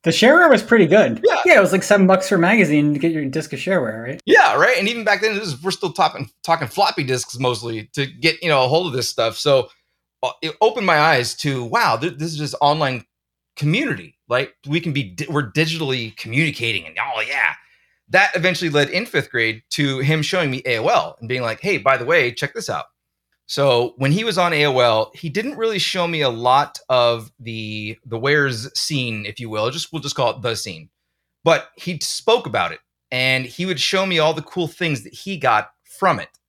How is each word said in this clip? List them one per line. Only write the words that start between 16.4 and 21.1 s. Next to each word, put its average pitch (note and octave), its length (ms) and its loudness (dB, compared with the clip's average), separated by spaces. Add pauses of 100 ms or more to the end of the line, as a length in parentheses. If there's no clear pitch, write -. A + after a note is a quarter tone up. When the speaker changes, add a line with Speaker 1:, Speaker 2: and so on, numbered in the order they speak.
Speaker 2:
and, D#2+ 120 -18
oh, B2+ 220 -4
yeah. A2+ 340 -2 (540)
That F#3+ 260 2
eventually F3 340 -2
led C#3+ 220 2
in F#3+ 160 -4
fifth - 240 -4
grade A2+ 400 -2
to C3+ 300 -4
him D#3 200 0
showing D#3 300 -2
me B2+ 160 -6
A B2 100 0
O A2+ 120 -2
L F#2+ 300 0